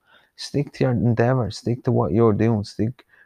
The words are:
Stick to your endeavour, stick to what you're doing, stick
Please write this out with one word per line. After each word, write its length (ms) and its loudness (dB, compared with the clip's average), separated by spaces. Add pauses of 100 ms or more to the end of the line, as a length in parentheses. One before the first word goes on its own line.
(380)
Stick 360 -6
to 100 -2
your 80 2
endeavour, 600 0
stick 340 -6
to 60 0
what 200 0
you're 220 4
doing, 300 0
stick 420 -6 (200)